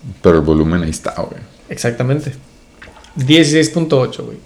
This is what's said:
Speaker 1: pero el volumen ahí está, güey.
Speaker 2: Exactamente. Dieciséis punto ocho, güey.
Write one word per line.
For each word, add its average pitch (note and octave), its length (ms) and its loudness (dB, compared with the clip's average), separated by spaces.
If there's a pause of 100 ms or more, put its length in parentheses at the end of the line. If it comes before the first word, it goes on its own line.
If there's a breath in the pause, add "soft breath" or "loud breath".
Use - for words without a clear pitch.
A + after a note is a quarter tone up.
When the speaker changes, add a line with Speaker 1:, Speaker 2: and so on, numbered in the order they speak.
(220)
Speaker 1:
pero E2+ 140 6
el D#2 60 4
volumen D#2+ 400 2
ahí D#2 80 -4
está, - 260 -8
güey. - 240 -10 (280)
Speaker 2:
Exactamente. C3 640 -4 (840)
Dieciséis D#3 540 4
punto D#3 300 0
ocho, - 240 -4
güey. - 220 -14